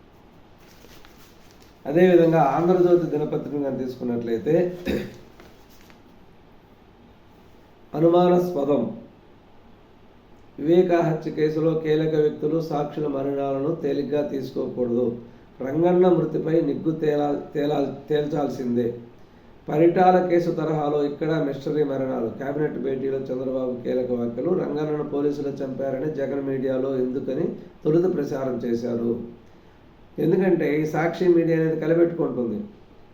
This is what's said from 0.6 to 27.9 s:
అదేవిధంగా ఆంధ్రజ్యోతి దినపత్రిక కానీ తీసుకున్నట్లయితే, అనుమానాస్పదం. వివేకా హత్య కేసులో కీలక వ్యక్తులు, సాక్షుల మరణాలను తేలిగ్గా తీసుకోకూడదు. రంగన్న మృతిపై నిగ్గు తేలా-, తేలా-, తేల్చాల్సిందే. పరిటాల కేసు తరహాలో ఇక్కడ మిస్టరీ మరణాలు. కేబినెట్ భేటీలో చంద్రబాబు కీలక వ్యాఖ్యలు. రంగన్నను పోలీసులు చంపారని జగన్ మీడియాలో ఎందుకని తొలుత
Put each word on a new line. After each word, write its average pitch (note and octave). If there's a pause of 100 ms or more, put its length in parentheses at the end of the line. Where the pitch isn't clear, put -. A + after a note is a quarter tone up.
అదేవిధంగా E3
ఆంధ్రజ్యోతి F3
దినపత్రిక D3
కానీ C3
తీసుకున్నట్లయితే, B2 (3250)
అనుమానాస్పదం. E3+ (1600)
వివేకా F3
హత్య D#3
కేసులో D#3
కీలక D#3
వ్యక్తులు, D3+
సాక్షుల D3+
మరణాలను C#3
తేలిగ్గా C#3+
తీసుకోకూడదు. B2 (440)
రంగన్న E3+
మృతిపై D#3+
నిగ్గు D3
తేలా-, D3
తేలా-, C#3+
తేల్చాల్సిందే. B2+ (760)
పరిటాల F3
కేసు E3+
తరహాలో D3+
ఇక్కడ D#3
మిస్టరీ D3
మరణాలు. C3
కేబినెట్ C#3+
భేటీలో C3+
చంద్రబాబు B2+
కీలక B2+
వ్యాఖ్యలు. A#2+
రంగన్నను D3+
పోలీసులు C#3+
చంపారని C3+
జగన్ C3+
మీడియాలో C3
ఎందుకని C3 (360)
తొలుత F3